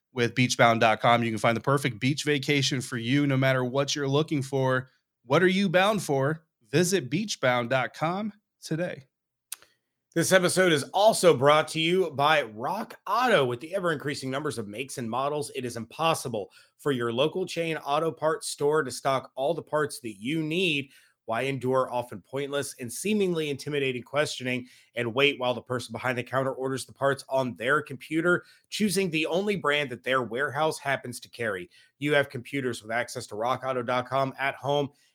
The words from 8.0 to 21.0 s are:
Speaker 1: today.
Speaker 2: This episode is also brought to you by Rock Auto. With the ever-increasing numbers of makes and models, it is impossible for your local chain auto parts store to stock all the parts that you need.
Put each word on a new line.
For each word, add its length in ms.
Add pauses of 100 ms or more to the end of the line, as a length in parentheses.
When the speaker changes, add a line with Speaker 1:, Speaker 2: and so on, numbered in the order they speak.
Speaker 1:
today. 420 (1080)
Speaker 2:
This 160
episode 400
is 120 (100)
also 420
brought 340
to 120
you 300
by 320
Rock 640
Auto. 400
With 140
the 140
ever-increasing 560
numbers 280
of 100
makes 300
and 100
models, 480
it 80
is 140
impossible 720 (260)
for 160
your 180
local 360
chain 320
auto 320
parts 380
store 340
to 80
stock 440
all 200
the 80
parts 380
that 200
you 220
need. 480 (360)